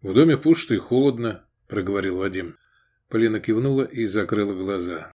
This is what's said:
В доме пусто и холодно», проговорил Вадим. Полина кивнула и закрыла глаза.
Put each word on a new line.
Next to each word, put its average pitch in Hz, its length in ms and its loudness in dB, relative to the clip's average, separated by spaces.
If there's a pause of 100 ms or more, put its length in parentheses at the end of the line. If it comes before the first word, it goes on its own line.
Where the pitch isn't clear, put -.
В 95 120 -6
доме 147 240 6
пусто 156 360 2
и 104 40 2
холодно», 120 680 0 (220)
проговорил 95 500 -2
Вадим. 92 400 -6 (520)
Полина 110 300 0
кивнула 135 440 0
и 117 240 -4
закрыла 101 460 -2
глаза. 90 680 -6